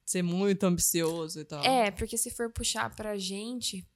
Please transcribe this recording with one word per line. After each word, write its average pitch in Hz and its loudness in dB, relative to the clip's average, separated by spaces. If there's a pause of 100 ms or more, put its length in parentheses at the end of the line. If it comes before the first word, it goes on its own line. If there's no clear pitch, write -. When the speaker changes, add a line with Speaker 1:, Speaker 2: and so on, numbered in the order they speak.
Speaker 1:
De - -6
ser 185 2
muito 190 2
ambicioso 165 2
e 151 -10
tal. 151 -8
Speaker 2:
É, 247 6
porque 233 -4
se 240 -2
for 233 -4
puxar 226 -2
pra 214 -6
gente, 202 -6